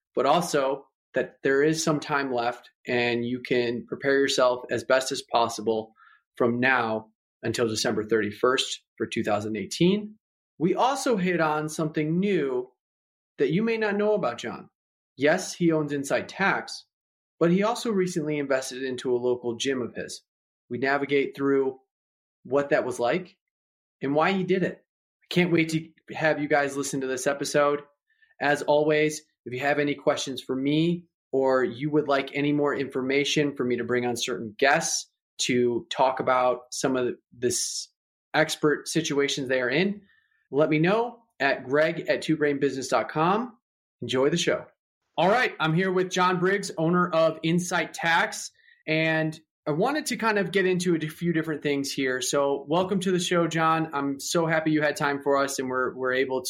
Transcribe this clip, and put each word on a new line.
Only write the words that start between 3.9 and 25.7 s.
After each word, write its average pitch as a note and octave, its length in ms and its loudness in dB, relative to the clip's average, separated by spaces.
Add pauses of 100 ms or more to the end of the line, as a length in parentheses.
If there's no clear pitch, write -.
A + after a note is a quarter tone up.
yourself C3 540 2
as A2+ 120 -2
best C3 280 2
as B2 100 -4
possible A2+ 720 0 (420)
from A#2+ 240 2
now A#2 480 2 (360)
until A#2 240 0
December A2 360 -2
thirty-first A2 800 0 (160)
for A2+ 80 -4
two A2+ 180 -2
thousand G#2+ 320 -2
eighteen. F3 600 0 (420)
We E3 160 2
also C4+ 420 0
hit F3+ 240 0
on D3+ 300 0
something D#3 500 -2
new C#3+ 520 0 (680)
that C#3+ 140 2
you F3+ 100 2
may A3+ 160 0
not G#3 180 0
know G#3 200 2
about C3 240 -2
John. G#2+ 300 -10 (460)
Yes, D#3 380 0
he E3+ 180 2
owns D3+ 220 0
Insight C#3 340 -2
Tax, - 560 -2 (560)
but E3+ 120 4
he F#3 100 4
also A#3 300 -2
recently F3 480 -2
invested C3 420 -2
into B2+ 340 -2
a - 20 2
local A#2+ 380 -2
gym B2+ 280 -2
of A2 100 -8
his. - 300 -12 (440)
We A#2+ 120 -8
navigate C#3 560 0
through C#3 440 0 (640)
what C#3+ 260 0
that C3+ 160 2
was B2 140 -6
like D3+ 380 -2 (640)
and C#3 140 -2
why E3 160 2
he F#3+ 120 0
did F#3 200 0
it. - 200 -6 (400)
I - 60 -20
can't F3 220 2
wait E3 180 4
to D#3+ 200 -4 (260)